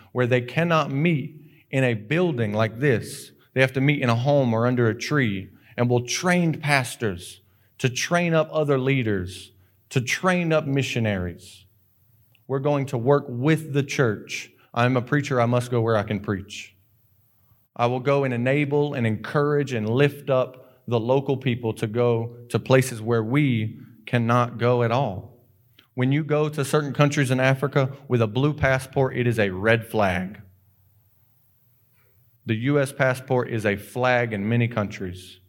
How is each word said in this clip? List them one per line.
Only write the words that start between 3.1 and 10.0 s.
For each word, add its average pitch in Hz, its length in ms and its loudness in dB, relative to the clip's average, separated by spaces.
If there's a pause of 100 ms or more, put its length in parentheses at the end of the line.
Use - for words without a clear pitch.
They 131 80 2
have 131 120 4
to 135 80 0
meet 143 200 2
in 123 80 0
a 117 60 4
home 131 380 2
or 113 140 2
under 123 220 2
a 107 40 0
tree. 104 580 -2 (260)
And 123 120 2
we'll 120 160 0
train 175 540 0
pastors 120 800 -2 (380)
to 135 100 0
train 170 460 0
up 156 180 2
other 147 260 2
leaders, 113 760 -2 (380)
to 131 100 0